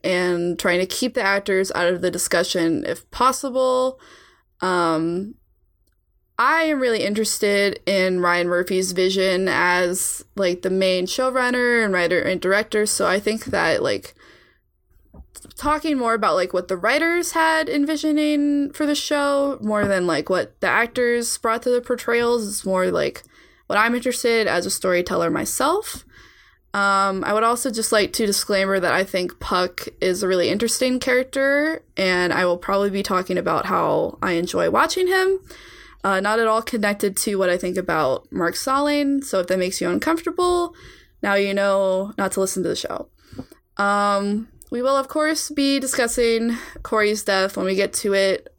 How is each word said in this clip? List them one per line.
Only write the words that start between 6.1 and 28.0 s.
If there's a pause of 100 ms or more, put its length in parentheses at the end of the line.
I
am
really
interested
in
Ryan
Murphy's
vision
as, (140)
like,
the
main
showrunner
and
writer
and
director,
so
I
think
that,
like, (1400)
talking
more
about,
like,
what
the
writers
had
envisioning
for
the
show,
more
than,
like,
what
the
actors
brought
to
the
portrayals,
is
more,
like, (460)
what
I'm
interested
as
a
storyteller
myself. (680)
Um,
I
would
also
just
like